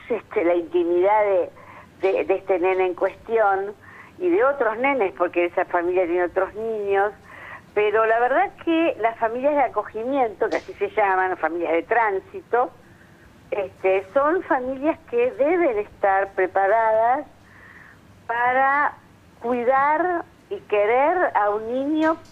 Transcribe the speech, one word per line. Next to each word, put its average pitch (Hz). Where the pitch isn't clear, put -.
este, 208
la 175
intimidad 175
de, 190
de, 190
de 180
este 185
nene 185
en 175
cuestión 196
y 359
de 359
otros 254
nenes, 262
porque 175
esa 175
familia 180
tiene 175
otros 185
niños, 208
pero 214
la 226
verdad 277
que 330
las 226
familias 247
de 285
acogimiento, 226
que -
así -
se 202
llaman, 185
familias 160
de 170
tránsito, 214
este, 190
son 302
familias 269
que 240
deben 285
estar 196
preparadas 220
para 262
cuidar 277
y -
querer 240
a 208
un 220
niño 311